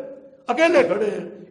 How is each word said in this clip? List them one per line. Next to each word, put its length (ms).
اکیلے 360
کھڑے 280
ہیں۔ 300